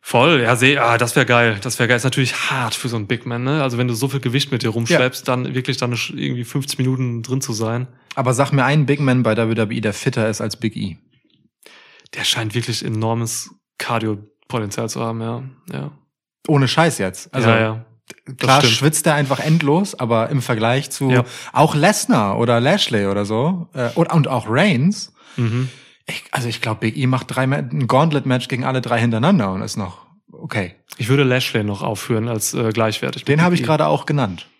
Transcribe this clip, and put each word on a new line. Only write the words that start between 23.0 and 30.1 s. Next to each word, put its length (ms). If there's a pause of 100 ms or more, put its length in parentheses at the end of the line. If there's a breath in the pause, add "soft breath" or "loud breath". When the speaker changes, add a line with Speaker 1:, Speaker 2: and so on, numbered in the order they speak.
Speaker 2:
oder 180
so, 500
äh, 200
und, 180
und 160
auch 200
Reigns, 640 (240 loud breath)
Speaker 1:
Mhm. 320 (380 loud breath)
Speaker 2:
ich, 240
also 180
ich 120
glaub, 200
Big 160
E 100
macht 280
drei 120
Ma-, 100
ein 300
Gauntlet-Match 640
gegen 160
alle 160
drei 200
hintereinander 520
und 100
ist 140
noch 220 (340)